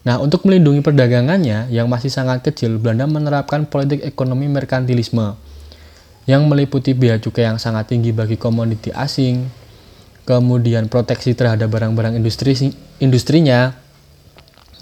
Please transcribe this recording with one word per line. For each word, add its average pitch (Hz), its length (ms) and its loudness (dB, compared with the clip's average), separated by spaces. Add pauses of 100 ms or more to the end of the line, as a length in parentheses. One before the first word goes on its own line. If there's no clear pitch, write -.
Nah, 123 200 0
untuk 147 280 0
melindungi 156 320 6
perdagangannya 127 920 2
yang 117 160 0
masih 123 240 -4
sangat 127 320 -2
kecil, 117 320 -2
Belanda 113 320 0
menerapkan 151 600 -2
politik 143 360 -2
ekonomi 135 440 -2
merkantilisme 123 880 -2 (920)
yang 143 200 4
meliputi 139 440 0
bea 123 240 2
cukai 113 320 -2
yang 110 80 -2
sangat 110 360 -4
tinggi 117 200 0
bagi 110 240 -2
komoditi 113 560 -2
asing, 127 560 -2 (800)
kemudian 120 600 2
proteksi 123 440 -2
terhadap 113 400 0
barang-barang 113 440 -2
industri, 120 400 0 (440)
industrinya, 131 760 2 (1040)